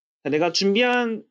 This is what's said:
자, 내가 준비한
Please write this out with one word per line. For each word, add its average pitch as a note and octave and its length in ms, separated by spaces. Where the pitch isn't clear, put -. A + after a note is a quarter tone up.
자, D3 60
내가 D#3 220
준비한 A3+ 800